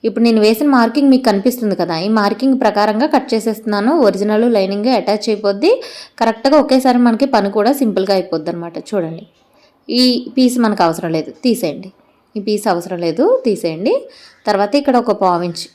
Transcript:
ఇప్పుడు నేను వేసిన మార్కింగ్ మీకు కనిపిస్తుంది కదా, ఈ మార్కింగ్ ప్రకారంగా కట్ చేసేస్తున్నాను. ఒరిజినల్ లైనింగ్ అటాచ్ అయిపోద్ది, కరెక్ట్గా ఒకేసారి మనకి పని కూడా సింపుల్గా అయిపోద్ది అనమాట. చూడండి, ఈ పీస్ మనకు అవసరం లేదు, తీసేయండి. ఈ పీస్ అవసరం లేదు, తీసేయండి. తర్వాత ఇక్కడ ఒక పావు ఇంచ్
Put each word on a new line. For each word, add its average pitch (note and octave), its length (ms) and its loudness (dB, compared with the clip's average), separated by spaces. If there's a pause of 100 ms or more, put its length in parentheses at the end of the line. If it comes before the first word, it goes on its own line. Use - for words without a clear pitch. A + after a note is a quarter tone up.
ఇప్పుడు A3+ 200 0
నేను A3+ 180 4
వేసిన A3+ 220 2 (100)
మార్కింగ్ B3+ 360 2
మీకు C4 160 2
కనిపిస్తుంది G#3 520 0
కదా, E3+ 240 -2
ఈ - 20 -2 (120)
మార్కింగ్ A3+ 440 0
ప్రకారంగా G#3+ 520 0
కట్ C4 180 0
చేసేస్తున్నాను. G#3+ 580 -2 (160)
ఒరిజినల్ G#3 400 0 (100)
లైనింగ్ G3+ 320 -2 (100)
అటాచ్ G#3 340 -2
అయిపోద్ది, G#3 400 0 (480)
కరెక్ట్గా A#3 420 2
ఒకేసారి B3+ 460 2
మనకి A#3 260 0
పని G3+ 240 2
కూడా A3 220 2
సింపుల్గా G3 380 0
అయిపోద్ది E3+ 340 -6
అనమాట. E3+ 240 -10 (160)
చూడండి, E3 340 -6 (760)
ఈ - 20 4 (340)
పీస్ B3+ 200 2 (100)
మనకు G#3 200 0
అవసరం E3 320 -4
లేదు, D3+ 120 -8 (140)
తీసేయండి. F#3+ 460 -2 (460)
ఈ G3+ 120 -8
పీస్ G#3 260 -2
అవసరం F3 320 -8
లేదు, E3 160 -2 (220)
తీసేయండి. F#3 500 -2 (540)
తర్వాత G3+ 340 0
ఇక్కడ B3+ 220 2
ఒక G#3+ 180 -2
పావు F3 280 0
ఇంచ్ - 240 -12